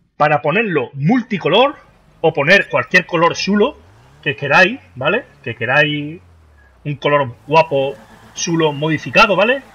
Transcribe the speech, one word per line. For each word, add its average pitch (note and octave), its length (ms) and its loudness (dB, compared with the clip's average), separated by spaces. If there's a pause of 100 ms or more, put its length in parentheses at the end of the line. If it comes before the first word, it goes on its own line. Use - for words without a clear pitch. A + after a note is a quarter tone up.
(180)
para D3 240 2
ponerlo D#3+ 540 -2
multicolor, G3+ 840 0 (420)
o D#3+ 140 0
poner E3+ 340 2
cualquier D#3 380 0
color E3 320 0
chulo G#3 400 0 (440)
que D3 140 -4
queráis, F3+ 460 2 (140)
¿vale? E3 280 -2 (220)
Que A#2 100 -8
queráis D3 640 -2 (640)
un D3 140 -8
color C#3+ 400 -2 (100)
guapo, C#3 480 0 (380)
chulo, D#3+ 400 -2
modificado, D#3+ 640 0
¿vale? B3 260 0 (120)